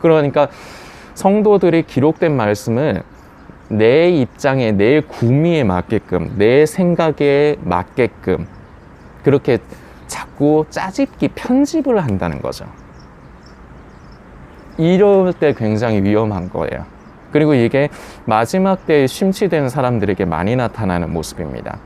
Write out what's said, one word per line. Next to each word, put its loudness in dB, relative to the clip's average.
그러니까 2
성도들이 2
기록된 0
말씀을 -2
내 4
입장에, 0
내 4
구미에 0
맞게끔, -2
내 4
생각에 0
맞게끔 -4
그렇게 2
자꾸 -2
짜집기 -4
편집을 -2
한다는 -4
거죠. -10
이럴 4
때 0
굉장히 0
위험한 0
거예요. -6
그리고 2
이게 2
마지막 0
때에 2
심취된 -2
사람들에게 -2
많이 -2
나타나는 -4
모습입니다. -10